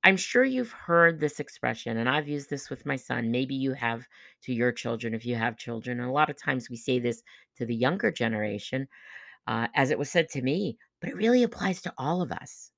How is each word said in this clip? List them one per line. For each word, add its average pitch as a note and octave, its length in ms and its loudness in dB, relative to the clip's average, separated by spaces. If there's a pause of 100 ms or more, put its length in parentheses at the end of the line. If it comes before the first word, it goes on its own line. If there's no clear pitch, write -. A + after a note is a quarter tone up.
I'm F#3+ 140 8
sure A#3+ 280 4
you've B3+ 260 0
heard E3+ 480 6
this D3+ 220 -2
expression, A#2 580 -4
and A#2 100 0
I've D3 200 0
used D3 200 -4
this C#3 220 -6
with - 160 -8
my C#3 100 -2
son. A#2+ 340 -2
Maybe C3 240 0
you C3 180 0
have A#2 340 -2 (360)
to B2+ 120 -4
your A#2+ 180 2
children A#2 420 -4
if A2+ 120 -6
you A#2+ 80 -2
have A2+ 240 -2
children. A#2+ 420 -6
And B2 80 -4
a B2+ 40 -4
lot D3 180 4
of C3+ 100 -10
times C3 300 -4
we A#2+ 60 -10
say B2+ 240 0
this A#2+ 220 -2 (340)
to A#2+ 100 -4
the A#2 80 -2
younger B2+ 380 2
generation, A2+ 760 -2 (580)
uh, A2+ 280 0
as C3+ 160 4
it - 80 2
was C#3 100 -2
said E3 220 2
to C3+ 120 -4
me, C#3+ 360 0 (220)
but E3 100 -8
it - 60 -10
really A#3 260 4
applies G#3 400 -2
to - 160 -8
all F3+ 240 0
of C3 100 -4
us. - 460 -14